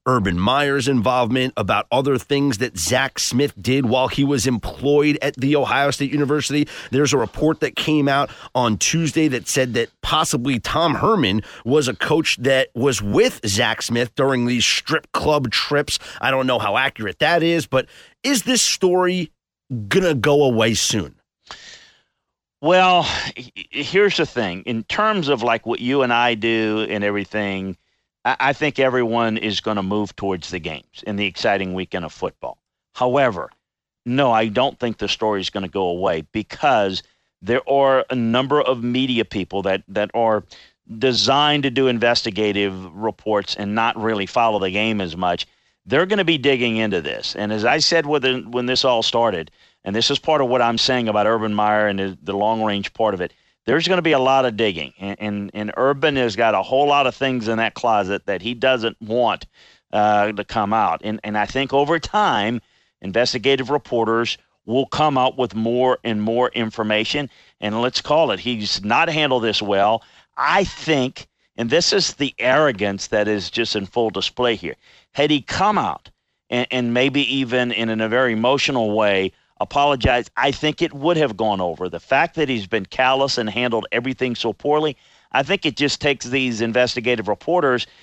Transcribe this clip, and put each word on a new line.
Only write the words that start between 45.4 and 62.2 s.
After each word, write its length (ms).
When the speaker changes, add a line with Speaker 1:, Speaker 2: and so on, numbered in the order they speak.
Speaker 2:
They're 220
gonna 180
be 140
digging 400
into 240
this. 340
And 160
as 120
I 140
said 280
with 160
the, 160
when 180
this 180
all 180
started, 480
and 100
this 160
is 80
part 220
of 80
what 140
I'm 160
saying 300
about 200
Urban 260
Meyer 320
and 140
the, 200
the 160
long-range 560
part 220
of 60
it, 120
there's 200
gonna 160
be 100
a 60
lot 260
of 120
digging. 420
And, 220
and, 340
and 220
Urban 400
has 180
got 200
a 80
whole 260
lot 180
of 80
things 320
in 120
that 160
closet 520
that 160
he 120
doesn't 480
want, 440
uh, 400
to 120
come 280
out. 320
And, 180
and 160
I 80
think 260
over 280
time, 600